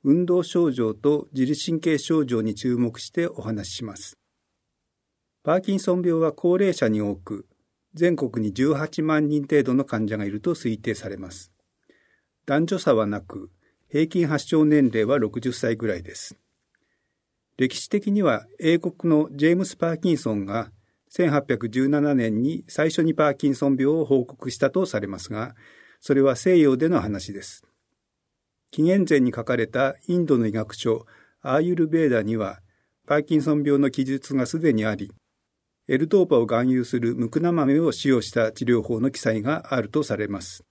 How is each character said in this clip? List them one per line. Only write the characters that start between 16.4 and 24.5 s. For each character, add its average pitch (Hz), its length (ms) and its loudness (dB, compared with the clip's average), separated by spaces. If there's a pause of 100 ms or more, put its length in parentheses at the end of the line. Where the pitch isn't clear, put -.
歴 131 200 0
史 - 120 -8
的 202 240 0
に 202 100 2
は 131 240 0 (140)
英 165 180 4
国 170 320 -2
の 151 220 2
ジ 143 140 0
ェ 165 60 6
ー 175 40 4
ム 185 80 -2
ス・ 185 120 -10
パ 170 160 -2
ー 160 60 -6
キ 175 120 0
ン 156 80 2
ソ - 160 -4
ン 101 100 -4
が 104 260 -6 (380)
千 175 220 0
八 143 180 2
百 120 220 2
十 127 180 2
七 147 260 2
年 113 280 2
に 147 260 -2
最 156 220 0
初 160 120 0
に 156 120 2
パ 151 140 4
ー 139 60 0
キ 143 140 0
ン 139 60 2
ソ 139 160 0
ン 135 80 4
病 131 80 2
を 156 180 2
報 127 220 2
告 - 240 -10